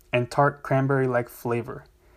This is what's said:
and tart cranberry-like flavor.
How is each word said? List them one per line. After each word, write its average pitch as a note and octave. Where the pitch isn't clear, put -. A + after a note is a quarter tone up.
and B2
tart C#3+
cranberry-like C3+
flavor. -